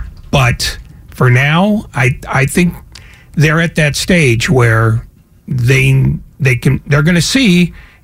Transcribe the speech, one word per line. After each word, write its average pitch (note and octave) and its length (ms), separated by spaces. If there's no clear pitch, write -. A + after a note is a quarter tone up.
But - 480
for B2+ 220
now, E3 640
I, C3 340
I C3+ 160
think F3 300
they're D#3 280
at E3+ 160
that D3 200
stage C3+ 540
where A2+ 560
they, C3+ 680
they C3 180
can, C3+ 300
they're D3 160
gonna E3+ 200
see F3 500